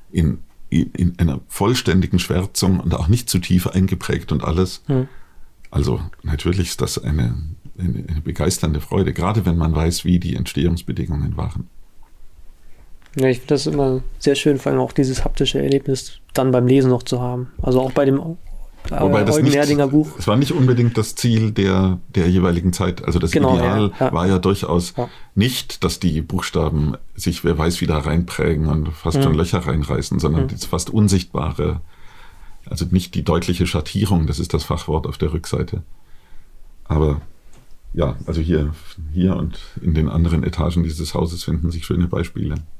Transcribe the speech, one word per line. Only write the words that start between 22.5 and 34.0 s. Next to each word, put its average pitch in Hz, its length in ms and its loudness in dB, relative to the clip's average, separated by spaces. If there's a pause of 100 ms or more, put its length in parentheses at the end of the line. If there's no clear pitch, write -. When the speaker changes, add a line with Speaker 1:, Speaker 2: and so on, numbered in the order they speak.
Speaker 1:
Zeit. 87 320 -2
Also - 140 0
das - 140 0
Speaker 2:
Genau, 139 240 4
Speaker 1:
Ideal 98 440 2
Speaker 2:
ja, 131 60 2
ja. - 80 0
Speaker 1:
war 85 140 2
ja 95 100 4
durchaus 87 580 0
Speaker 2:
Ja. 123 140 -4 (240)
Speaker 1:
nicht, - 500 0
dass 87 160 -2
die 78 220 0
Buchstaben 76 720 -2 (220)
sich, - 280 -4
wer 76 140 2
weiß, 82 240 0
wie - 60 0
da 80 100 2
reinprägen 78 680 0
und 78 220 0
fast 80 280 -2
Speaker 2:
Mhm. 135 60 4
Speaker 1:
schon 82 100 4
Löcher 82 320 0
reinreißen, 73 540 -2
sondern 76 240 2
Speaker 2:
Mhm. 67 60 0
Speaker 1:
das - 160 -8
fast - 260 -4
Unsichtbare, 82 880 0 (880)
also - 220 -4
nicht 92 240 0
die 87 80 -2
deutliche 87 420 2
Schattierung, 85 600 0